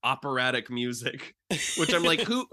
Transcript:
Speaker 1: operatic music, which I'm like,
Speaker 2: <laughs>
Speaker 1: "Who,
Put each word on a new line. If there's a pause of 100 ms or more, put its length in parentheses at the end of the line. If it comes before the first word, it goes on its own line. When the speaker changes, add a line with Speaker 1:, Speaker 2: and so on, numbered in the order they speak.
Speaker 1:
operatic
music, (420)
which
I'm
like,
Speaker 2:
<laughs>
Speaker 1:
"Who,